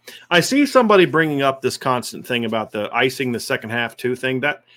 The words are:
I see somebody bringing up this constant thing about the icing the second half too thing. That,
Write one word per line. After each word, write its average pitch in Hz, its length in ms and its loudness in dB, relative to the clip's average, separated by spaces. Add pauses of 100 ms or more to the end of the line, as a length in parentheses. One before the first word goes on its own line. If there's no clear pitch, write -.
(320)
I 175 80 6
see 269 260 2
somebody 214 400 6
bringing 151 360 0
up 135 200 0
this 127 160 -2
constant 123 480 -4
thing 120 200 -4
about 110 260 -4
the 104 220 -6
icing 127 400 0
the 110 80 -6
second 120 300 -6
half 117 260 -4
too 123 180 -4
thing. 131 240 -4
That, 143 240 -4 (140)